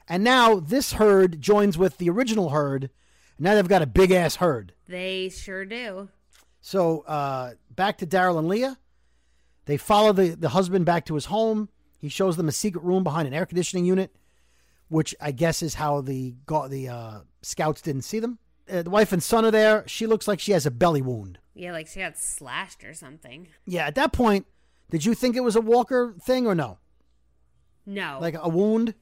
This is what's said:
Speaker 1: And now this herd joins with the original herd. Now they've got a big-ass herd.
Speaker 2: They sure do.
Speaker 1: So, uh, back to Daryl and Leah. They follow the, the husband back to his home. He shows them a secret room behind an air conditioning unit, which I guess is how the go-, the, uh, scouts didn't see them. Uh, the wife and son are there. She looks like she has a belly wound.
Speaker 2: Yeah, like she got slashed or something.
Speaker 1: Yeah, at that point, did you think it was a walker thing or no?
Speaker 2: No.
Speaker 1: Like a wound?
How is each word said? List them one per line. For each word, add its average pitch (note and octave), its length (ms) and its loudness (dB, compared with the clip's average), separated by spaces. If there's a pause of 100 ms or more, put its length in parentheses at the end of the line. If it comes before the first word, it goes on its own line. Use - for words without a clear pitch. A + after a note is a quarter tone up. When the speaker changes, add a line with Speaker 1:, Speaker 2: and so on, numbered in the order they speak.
Speaker 1:
And F3+ 160 -2
now A#3 360 6
this G#3 340 -2
herd F#3+ 480 4
joins G3+ 360 4
with F#3 220 0
the F3 100 0
original G#3+ 400 0
herd. C3+ 400 -2 (480)
Now F3 180 2
they've G3+ 120 4
got F#3 160 4
a C#3+ 40 -2
big-ass F3+ 500 4
herd. B2 360 0 (140)
Speaker 2:
They F#3 420 -6
sure F#3+ 360 -12
do. G3+ 440 -12 (500)
Speaker 1:
So, E3 420 0
uh, C3+ 520 -6 (180)
back G3 280 -2
to F#3 80 -8
Daryl F3+ 320 2
and D#3 80 -2
Leah. B3 300 -2 (880)
They D3 120 -2
follow G#3+ 340 4
the, F#3+ 180 4
the E3 200 -4
husband F3+ 360 0
back E3+ 200 0
to D#3+ 80 -6
his D3 120 -4
home. G#3+ 440 -2 (300)
He D3 100 -10
shows F#3 260 0
them E3 140 -2
a - 20 -2
secret F3 320 -4
room F#3 200 2
behind D#3 240 -2
an B2+ 80 -8
air F3+ 100 -2
conditioning F3 400 -2
unit, F#3+ 300 0 (760)
which D#3+ 320 -2
I D3 100 -6
guess D#3 300 -2
is D#3+ 140 -6
how D3 260 -2
the C3 320 -8 (140)
go-, D3+ 200 -2
the, C3+ 220 -10
uh, A2+ 300 -14 (240)
scouts D#3 400 -4
didn't C3+ 180 -4
see G#3+ 180 -6
them. A#3 200 -8 (300)
Uh, F3+ 120 -4
the E3+ 80 -6
wife G#3 240 4
and F3+ 80 0
son A3+ 240 2
are A3 60 4
there. G#3+ 360 4
She - 200 -6
looks A3 200 0
like G3+ 120 -2
she - 140 -2
has D3+ 120 2
a C#3+ 60 -2
belly C#3+ 320 2
wound. G#2+ 340 -8 (160)
Speaker 2:
Yeah, F3 200 -12
like D#3+ 140 -10
she - 120 -14
got F3 180 -8
slashed D3 640 -10
or B2 120 -20
something. D3 540 -20 (160)
Speaker 1:
Yeah, F3 200 -4
at D3 100 -6
that C#4 180 0
point, G#3 340 2 (420)
did D#3+ 160 -2
you A3+ 80 2
think B3 220 0
it B3+ 60 -2
was A#3 140 2
a A#3 60 2
walker A#3+ 600 0
thing B3+ 260 0
or G3 80 2
no? B2+ 240 -4 (1080)
Speaker 2:
No. F#3 360 -8
Speaker 1:
Like E3 180 -6
a E3+ 100 -4
wound? G#3+ 520 2